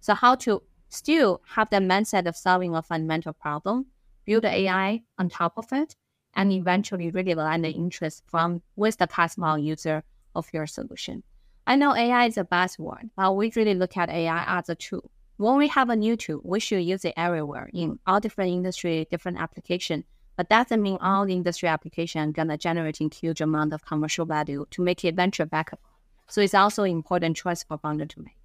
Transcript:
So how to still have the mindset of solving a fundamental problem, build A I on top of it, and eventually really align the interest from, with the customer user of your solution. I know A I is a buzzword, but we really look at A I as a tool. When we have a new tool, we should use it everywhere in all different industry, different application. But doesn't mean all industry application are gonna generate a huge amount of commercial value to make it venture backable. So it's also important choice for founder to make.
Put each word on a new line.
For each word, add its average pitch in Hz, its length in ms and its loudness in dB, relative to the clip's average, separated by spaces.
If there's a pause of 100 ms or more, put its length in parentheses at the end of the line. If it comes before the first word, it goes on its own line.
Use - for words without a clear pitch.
So 208 120 2
how 247 220 6
to 220 260 0 (280)
still 285 580 2
have 220 240 0
the 202 60 4
mindset 190 500 2
of 170 80 -4
solving 185 400 2
a 160 60 -2
fundamental 160 520 -4
problem, 190 540 -4 (380)
build 220 200 2
A 190 240 0
I 190 320 0 (160)
on 180 120 0
top 170 280 -2
of 226 140 -10
it, 285 240 -2 (400)
and 196 160 2
eventually 185 580 0
really 185 220 -2
align 160 320 0
the 160 80 -2
interest 170 560 -6
from, 170 340 0 (140)
with 214 220 0
the 175 100 2
customer 165 500 0
user 156 460 -2 (320)
of 165 180 -4
your 156 140 -4
solution. - 560 -12 (420)
I 254 100 4
know 277 200 4
A 233 160 2
I 240 140 4
is 226 120 0
a 196 60 0
buzzword, 180 760 -2
but 196 180 4
we 214 200 0
really 214 180 4
look 185 240 0
at 170 120 0
A 165 180 -2
I 165 320 -2
as 196 100 -8
a 170 60 -2
tool. - 340 -10 (280)
When 240 200 4
we 294 120 6
have 269 200 2
a 240 60 2
new 220 200 2
tool, 160 280 -6
we 185 160 -2
should 196 240 -2
use 185 200 -2
it 170 140 -2
everywhere 160 560 -4
in 165 320 -4
all 190 140 4
different 202 320 -2
industry, 175 580 -2
different 170 300 -6
application. 165 680 -4 (320)
But 180 120 -4
doesn't 226 320 4
mean 196 200 0
all 196 280 2
industry 175 400 0
application 160 600 -2
are - 20 -4
gonna 156 260 -2
generate 165 440 -2
a 156 80 0
huge 160 320 -4
amount 156 320 0
of 156 120 -10
commercial 156 400 -2
value 151 460 -4
to - 100 -4
make 180 220 0
it 165 120 0
venture 180 300 0
backable. 156 340 -4 (480)
So - 140 0
it's 196 120 4
also 208 300 6
important 170 540 0
choice 175 260 -4
for 151 140 -10
founder 151 280 -4
to 156 160 -16
make. - 240 -20